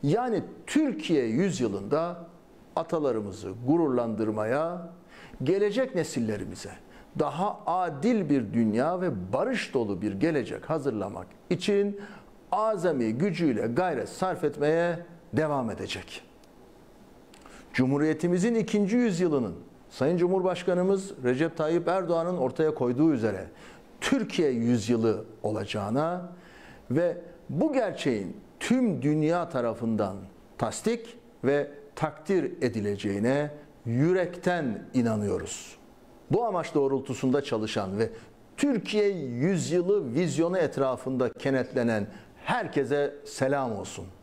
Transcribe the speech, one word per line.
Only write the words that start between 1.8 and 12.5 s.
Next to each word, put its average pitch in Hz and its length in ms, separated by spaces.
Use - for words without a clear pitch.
atalarımızı 110 720
gururlandırmaya, 123 1300
gelecek 202 520
nesillerimize 110 760
daha 156 480
adil 180 640
bir 120 220
dünya 117 480
ve 101 320
barış 196 420
dolu 101 280
bir 104 100
gelecek 127 580
hazırlamak 110 560
için 202 500